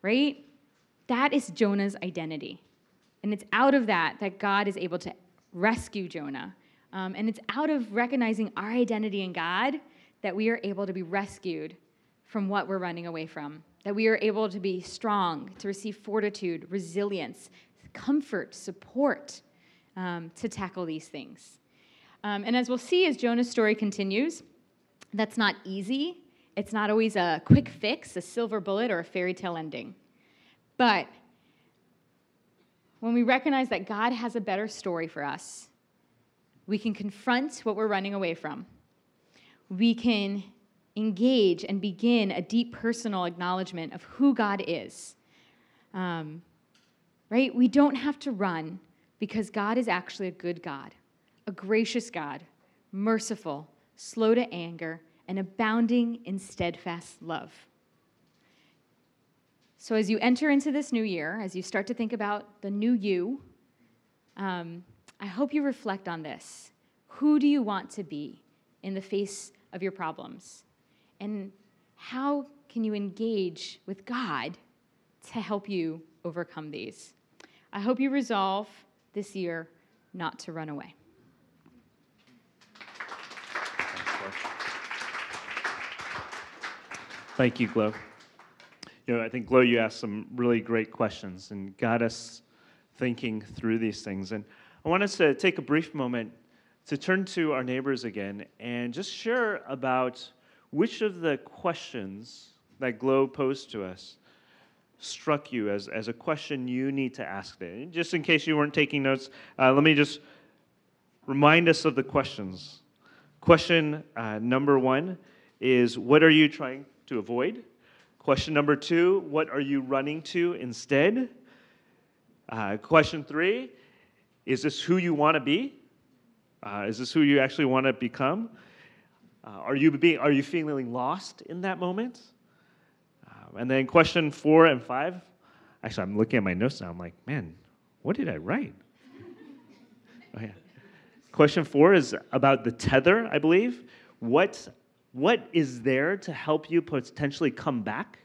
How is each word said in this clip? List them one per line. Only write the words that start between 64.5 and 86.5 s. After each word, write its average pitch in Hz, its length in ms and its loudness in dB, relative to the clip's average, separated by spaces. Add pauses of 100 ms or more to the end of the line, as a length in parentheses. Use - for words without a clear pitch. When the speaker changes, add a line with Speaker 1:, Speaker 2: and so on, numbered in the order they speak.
Speaker 1:
I 202 80 -12
hope 226 260 -2
you 294 100 0
reflect 208 440 -4
on 165 160 -8
this. - 480 -16 (360)
Who 302 320 4
do 285 80 4
you 285 140 4
want 202 300 -4
to 202 120 -10
be 147 400 -10 (400)
in 190 100 -6
the 190 80 -6
face 196 520 -6 (180)
of - 100 -10
your 190 100 -4
problems? 160 720 -12 (580)
And 202 320 -8 (420)
how 277 520 -4 (200)
can 226 160 -4
you 214 100 -2
engage 202 920 -4
with 190 200 -10
God 175 520 -6 (760)
to 233 80 -8
help 202 300 -6
you 165 320 -4 (240)
overcome 160 460 -10
these? - 420 -14 (580)
I 202 80 -8
hope 226 200 0
you 269 100 2
resolve 208 580 0 (460)
this 202 220 -8
year 170 340 -6 (440)
not 170 260 -8
to - 120 -14
run 160 160 -8
away. 147 260 -12 (4000)